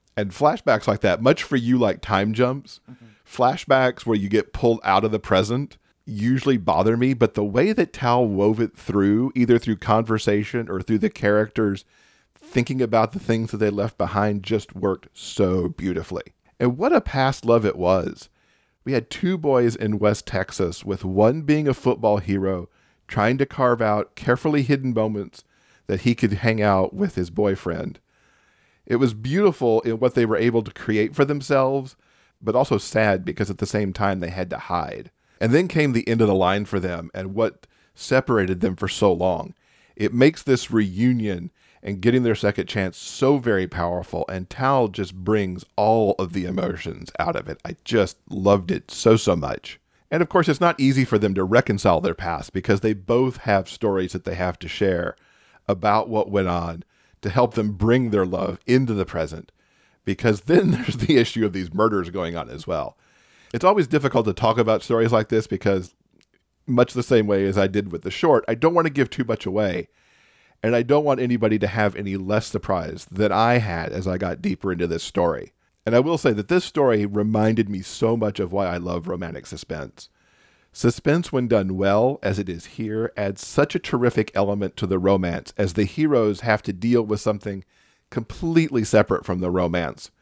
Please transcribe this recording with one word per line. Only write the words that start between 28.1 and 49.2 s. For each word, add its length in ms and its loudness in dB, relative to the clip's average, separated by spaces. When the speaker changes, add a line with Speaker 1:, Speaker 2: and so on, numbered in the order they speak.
Speaker 1:
It 100 0
was 180 2
beautiful 640 2
in 180 -2
what 160 0
they 120 4
were 100 0
able 260 2
to 80 -12
create 440 -2
for 100 2
themselves, 720 -2
but 120 -2
also 220 2
sad 480 0
because 260 -4
at 60 -6
the 100 -4
same 280 -2
time 260 -2
they 80 -6
had 220 -8
to 80 -8
hide. 520 -8
And 120 2
then 160 4
came 240 0
the 140 -2
end 140 0
of 80 6
the 60 4
line 320 2
for 120 -4
them 360 -6
and 200 -10
what 320 -2
separated 680 0
them 160 -2
for 120 -4
so 240 4
long. 420 -2
It 160 -2
makes 300 4
this 280 0
reunion 800 0
and 180 -8
getting 220 4
their 120 2
second 320 -2
chance 300 -4
so 400 0
very 300 0
powerful, 640 -4
and 200 -8
Tal 400 0
just 260 -8
brings 520 -2
all 420 4
of 140 -4
the 140 -4
emotions 720 -6
out 180 -2
of 100 -8
it. 160 -12
I 220 -12
just 320 0
loved 400 2
it 200 -6
so, 260 4
so 200 2